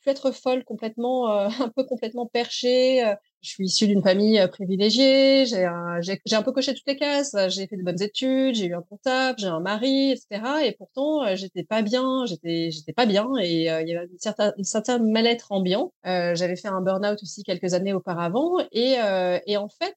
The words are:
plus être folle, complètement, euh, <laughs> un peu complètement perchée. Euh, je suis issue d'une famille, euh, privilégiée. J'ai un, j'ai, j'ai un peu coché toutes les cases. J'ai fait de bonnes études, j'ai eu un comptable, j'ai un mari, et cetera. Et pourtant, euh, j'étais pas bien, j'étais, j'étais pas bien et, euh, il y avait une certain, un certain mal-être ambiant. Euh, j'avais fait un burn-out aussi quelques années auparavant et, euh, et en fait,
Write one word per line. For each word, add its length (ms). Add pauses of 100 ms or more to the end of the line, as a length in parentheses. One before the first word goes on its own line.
plus 100
être 200
folle, 320
complètement, 680
euh, 200
<laughs> 100
un 80
peu 160
complètement 420
perchée. 800
Euh, 80 (280)
je 100
suis 160
issue 200
d'une 160
famille, 340
euh, 120
privilégiée. 960
J'ai 180
un, 380
j'ai, 240
j'ai 100
un 80
peu 80
coché 220
toutes 140
les 100
cases. 400 (100)
J'ai 200
fait 100
de 60
bonnes 180
études, 520
j'ai 120
eu 100
un 60
comptable, 580
j'ai 80
un 140
mari, 500
et 60
cetera. 480
Et 80
pourtant, 500
euh, 140
j'étais 260
pas 180
bien, 440
j'étais, 440
j'étais 220
pas 140
bien 240 (120)
et, 300
euh, 100
il 60
y 80
avait 120
une 120
certain, 400
un 40
certain 360
mal-être 540
ambiant. 400 (120)
Euh, 300
j'avais 220
fait 100
un 140
burn-out 420
aussi 200
quelques 300
années 200
auparavant 640 (160)
et, 260
euh, 480
et 80
en 140
fait, 280